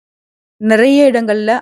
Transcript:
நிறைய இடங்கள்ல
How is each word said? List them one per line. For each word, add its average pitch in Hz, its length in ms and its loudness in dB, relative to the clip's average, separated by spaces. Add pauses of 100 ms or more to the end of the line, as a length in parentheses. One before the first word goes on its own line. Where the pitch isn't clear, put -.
(600)
நிறைய 262 500 2
இடங்கள்ல 214 520 -4